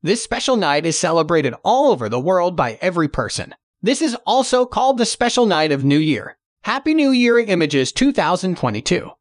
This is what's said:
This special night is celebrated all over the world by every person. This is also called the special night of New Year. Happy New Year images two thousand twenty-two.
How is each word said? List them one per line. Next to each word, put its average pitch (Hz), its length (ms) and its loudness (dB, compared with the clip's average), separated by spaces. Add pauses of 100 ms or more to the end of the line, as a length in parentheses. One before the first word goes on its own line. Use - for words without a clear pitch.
This 147 180 0
special - 360 -2
night 151 280 0
is 165 140 -2
celebrated 160 540 0 (100)
all 262 260 2
over 120 200 0
the 123 100 -2
world 175 380 0
by 117 240 -2
every 170 260 0
person. - 480 -6 (260)
This 269 200 0
is 285 120 0 (140)
also 247 380 2
called 247 320 -2
the 233 80 0
special 240 400 0
night 156 260 2
of 139 140 0
New 143 140 4
Year. 151 380 -2 (260)
Happy 269 300 -2
New 285 180 4
Year 240 280 4
images 156 540 0
two - 180 0
thousand 180 460 -2
twenty-two. 120 520 -2 (120)